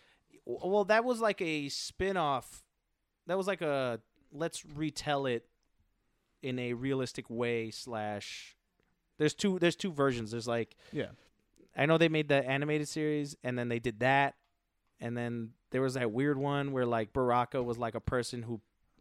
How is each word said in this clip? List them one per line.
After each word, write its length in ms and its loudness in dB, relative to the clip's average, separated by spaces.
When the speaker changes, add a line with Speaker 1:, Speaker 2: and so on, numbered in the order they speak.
Speaker 1:
W-, 140 -6
well, 160 4
that 200 4
was 160 0
like 200 2
a 280 -2
spin-off. 920 -2
That 100 2
was 100 0
like 140 -2
a, 400 0
let's 320 -6
retell 600 -2
it 200 -2
in 180 -4
a 140 -2
realistic 560 -4
way, 420 -2
slash, 840 -8
there's 160 2
two, 260 0
there's 180 4
two 160 -4
versions. 380 2
There's, 160 -6
like, 280 -2
Speaker 2:
Yeah. 200 -4
Speaker 1:
I 80 2
know 120 6
they 120 6
made 180 2
the 180 4
animated 440 0
series, 560 -2
and 120 -2
then 120 -2
they 100 0
did 220 -4
that, 340 4
and 160 -4
then 360 -4
there 100 0
was 120 0
that 180 0
weird 260 2
one 360 0
where, 120 2
like, 280 0
Baraka 500 2
was, 140 -2
like, 180 -4
a 60 -6
person 420 -2
who 160 -6